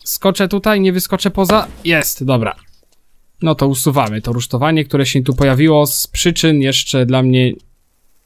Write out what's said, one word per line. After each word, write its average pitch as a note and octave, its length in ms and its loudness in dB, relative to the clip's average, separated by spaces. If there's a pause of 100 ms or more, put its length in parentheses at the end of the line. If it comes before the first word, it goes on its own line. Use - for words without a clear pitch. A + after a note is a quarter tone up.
skoczę - 440 -2
tutaj, G3+ 340 0
nie F#3+ 120 2
wyskoczę F#3 380 -2
poza. G3 360 0 (160)
Jest, D#3+ 400 -2
dobra. A#2+ 320 0 (840)
No D#3+ 140 0
to - 120 0
usuwamy B2+ 540 0
to A#2+ 120 -6
rusztowanie, C#3 520 -2
które C#3 200 0
się B2+ 180 0
tu C3 120 -2
pojawiło D3 520 4
z - 200 -6
przyczyn D#3+ 540 0
jeszcze C3 440 0
dla B2+ 180 2
mnie B2+ 300 2 (720)